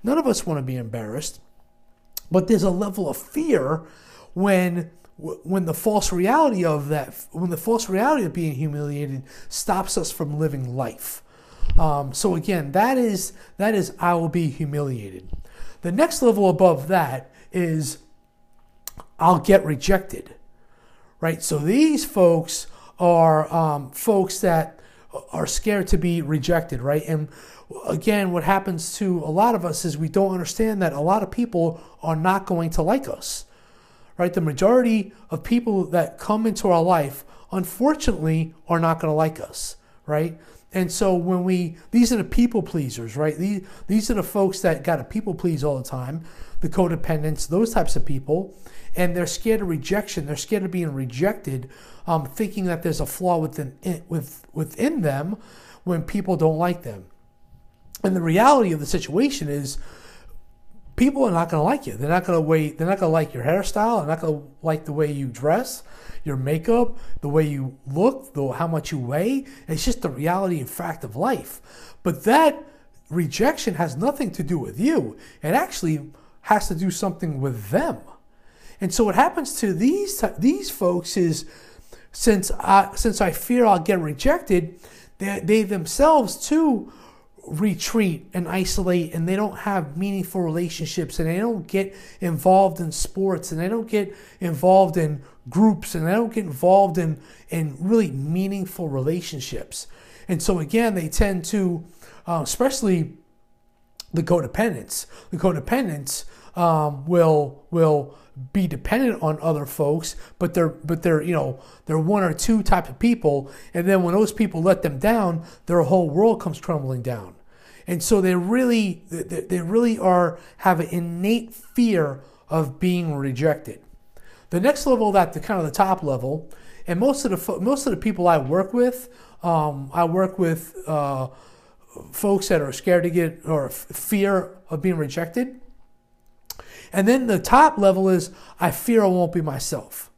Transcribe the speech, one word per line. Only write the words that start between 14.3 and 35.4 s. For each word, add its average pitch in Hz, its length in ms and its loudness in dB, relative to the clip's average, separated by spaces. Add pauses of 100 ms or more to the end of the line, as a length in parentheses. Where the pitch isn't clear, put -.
humiliated. 127 840 -8 (520)
The 175 100 -4
next 311 300 0
level 208 260 6
above 160 400 4
that 147 440 0 (180)
is 160 480 -2 (1200)
I'll 170 200 6
get 196 260 6
rejected, - 680 -2 (840)
right? 165 220 -2
So 156 160 -4
these 254 460 4
folks 170 640 2 (320)
are, 165 540 6
um, 151 380 0
folks 196 500 0
that 165 400 0 (520)
are 160 140 -2
scared 202 420 0
to 190 100 6
be 170 240 0
rejected, 151 580 0
right? 147 260 0
And 156 220 -4 (580)
again, 196 460 0
what 175 120 -2
happens 190 540 -2
to 185 220 0
a 156 100 -6
lot 214 240 4
of 180 100 -2
us 160 200 -4
is 151 120 -4
we 156 120 -4
don't 196 240 2
understand 190 500 -2
that 165 100 0
a 143 80 -6
lot 190 220 2
of - 80 -6
people 170 500 0 (220)
are 160 140 -2
not 185 300 0
going 165 240 0
to 165 120 0
like 240 260 0
us, - 360 -10 (760)
right? 180 140 0
The 180 80 0
majority 202 720 2 (180)
of 165 120 -6